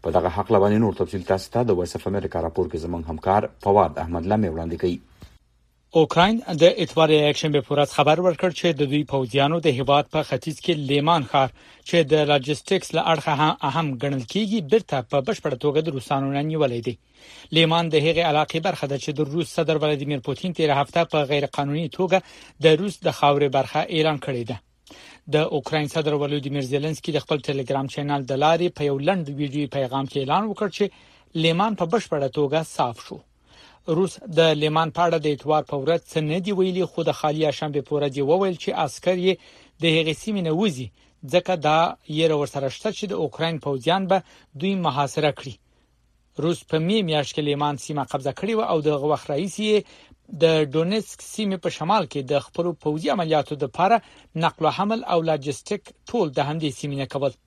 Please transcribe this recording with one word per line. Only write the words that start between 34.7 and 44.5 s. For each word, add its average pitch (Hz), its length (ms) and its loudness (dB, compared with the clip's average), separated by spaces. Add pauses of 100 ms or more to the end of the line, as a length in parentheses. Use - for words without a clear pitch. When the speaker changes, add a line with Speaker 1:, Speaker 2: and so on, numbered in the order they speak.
Speaker 2:
په 170 120 0
اړه 165 180 2
د - 100 2
اتوار 151 360 0
په 143 100 -2
ورځ 160 200 0 (100)
څه 160 80 0 (120)
نه 175 140 0
دي 202 100 -2
ویلي، 185 360 0
خو 165 180 -4
د 139 100 -2
خالي 156 240 0
یکشنبې 147 440 -2
په 147 100 -4
ورځ 143 200 -2
یې 139 120 0
وویل 185 340 2
چې - 60 -4 (140)
عسکر 180 420 -2
یې 185 80 4 (500)
د - 20 -2 (100)
هغې 160 280 0
سیمې 208 240 -2
نه 156 120 0
وځي، 135 280 -2 (460)
ځکه 180 200 2 (140)
دا 156 120 6 (400)
یره 160 220 4
ورسره 139 340 -4
شته - 220 -6
چې - 140 -6
د - 20 -4 (100)
اوکراین 156 440 -4
پوځیان 165 440 0
به 196 60 4 (420)